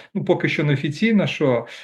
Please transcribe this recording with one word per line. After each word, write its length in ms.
ну, 100
поки 240
що 160
неофіційна, 640
що 400